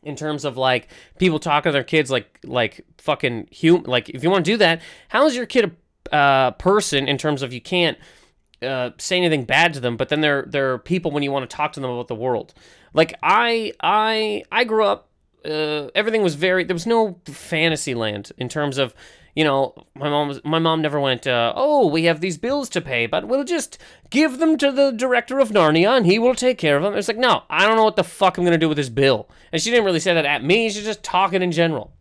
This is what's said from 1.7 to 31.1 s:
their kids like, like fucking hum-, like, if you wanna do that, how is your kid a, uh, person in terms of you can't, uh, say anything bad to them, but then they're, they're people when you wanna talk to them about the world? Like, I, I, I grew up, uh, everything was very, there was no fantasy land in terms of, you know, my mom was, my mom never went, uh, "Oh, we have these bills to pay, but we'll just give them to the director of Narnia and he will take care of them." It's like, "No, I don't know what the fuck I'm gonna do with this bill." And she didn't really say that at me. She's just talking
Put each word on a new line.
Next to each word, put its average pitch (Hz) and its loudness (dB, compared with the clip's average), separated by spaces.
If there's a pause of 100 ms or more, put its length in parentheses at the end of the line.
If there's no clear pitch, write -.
their 135 0
kids 151 0
like, - -4
like 123 -4 (120)
fucking 123 -4 (140)
hum-, 165 4
like, 123 -2
if 127 -12
you 156 0
wanna 185 2
do 202 0
that, 165 2 (260)
how 254 2
is 285 2
your 247 -6
kid 208 0 (400)
a, - -2
uh, 135 4
person 180 0
in 139 0
terms 147 -2
of 127 -8
you 120 -12
can't, 175 0 (640)
uh, 127 -6
say - -4
anything 160 0
bad 156 2
to 139 -10
them, 120 -2
but 127 -4
then 151 -2
they're, 143 0
they're 135 -2
people 170 -4
when 143 -4
you 139 -4
wanna 135 -4
talk 147 -6
to - -14
them 131 -6
about 120 -8
the 123 -6
world? 120 -4 (400)
Like, 320 2
I, 226 0
I, 214 0
I 233 2
grew 220 0
up, - -2 (360)
uh, 151 -4
everything 214 0
was 165 0
very, 180 0
there 180 -4
was 170 -6
no 220 0
fantasy 156 -4
land 107 -6
in 127 -6
terms 147 -4
of, 135 -2 (420)
you 156 0
know, 135 0 (180)
my 139 -6
mom 147 0
was, 139 -10
my 151 -2
mom 160 0
never 147 -2
went, 131 -2
uh, 120 0
"Oh, 285 2
we 160 0
have 165 0
these 175 -4
bills 262 -4
to 170 -4
pay, 123 -2
but 185 -4
we'll 262 0
just 320 -6 (320)
give 269 0
them 320 2
to 277 0
the 277 4
director 247 -2
of 254 2
Narnia 180 4
and 226 4
he 196 6
will 240 4
take 254 0
care 147 2
of 143 2
them." 196 -2
It's 202 -4
like, 220 -4
"No, 240 2
I 180 2
don't 220 4
know 220 4
what 214 2
the 180 2
fuck - 0
I'm 180 0
gonna 170 4
do 160 2
with 151 0
this 139 -4
bill." 123 0 (220)
And 165 -2
she 196 -2
didn't 233 4
really 180 2
say 175 0
that 156 2
at 139 -2
me. 214 2
She's 202 -8
just 214 -8
talking 185 0